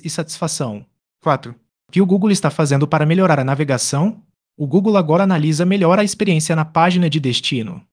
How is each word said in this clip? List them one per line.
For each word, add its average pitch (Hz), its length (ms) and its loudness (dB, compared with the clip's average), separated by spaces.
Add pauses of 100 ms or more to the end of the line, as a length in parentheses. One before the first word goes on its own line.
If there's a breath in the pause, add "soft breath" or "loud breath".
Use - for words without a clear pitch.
e 165 40 -8
satisfação. 151 760 -8 (360)
Quatro. 131 340 -2 (340)
O - 20 -20
que 180 100 2
o 202 40 4
Google 190 240 2
está 185 220 0
fazendo 143 360 0
para 151 180 0
melhorar 170 340 2
a 131 40 -2
navegação? 139 800 -2 (340)
O 147 120 -6
Google 196 280 2
agora 175 280 2
analisa 160 420 2
melhor 185 320 2
a 208 60 2
experiência 180 520 -2
na 156 80 0
página 175 460 2
de 147 100 -2
destino. 120 640 -4 (120)